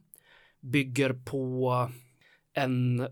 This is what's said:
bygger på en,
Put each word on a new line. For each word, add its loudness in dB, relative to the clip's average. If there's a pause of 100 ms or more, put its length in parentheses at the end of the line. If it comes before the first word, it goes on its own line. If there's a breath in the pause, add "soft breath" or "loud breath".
(640 soft breath)
bygger 0
på -2 (680 soft breath)
en, 0